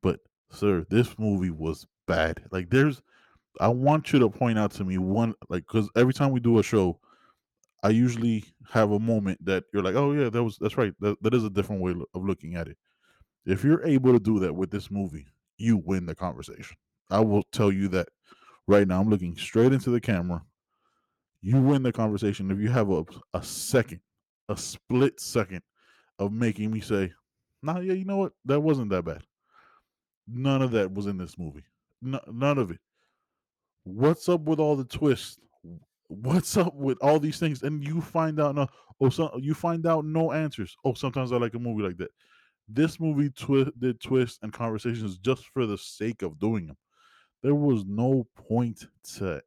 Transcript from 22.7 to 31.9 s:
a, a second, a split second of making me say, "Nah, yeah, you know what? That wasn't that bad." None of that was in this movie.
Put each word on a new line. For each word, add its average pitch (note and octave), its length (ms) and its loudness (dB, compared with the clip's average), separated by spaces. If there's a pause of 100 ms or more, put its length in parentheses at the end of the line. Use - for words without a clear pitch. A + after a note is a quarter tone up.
a, E2 140 0 (280)
a - 80 -2
second, - 600 -2 (480)
a G2+ 80 -4
split - 640 -2
second F#2+ 400 -4 (580)
of G2+ 140 -2
making A2 360 -2
me A2 120 -4
say, G2 320 -2 (500)
"Nah, E3 160 -4
yeah, F#3 140 -4
you F#3+ 100 -4
know G3 140 -4
what? G3 160 -2 (100)
That C3+ 160 0
wasn't C#3+ 300 0
that F2+ 160 0
bad." D#2 180 -10 (1040)
None C3+ 340 0
of B2+ 100 0
that G2+ 200 2
was G2+ 160 -6
in G2+ 100 -4
this F2+ 200 -10
movie. D2 260 -12 (420)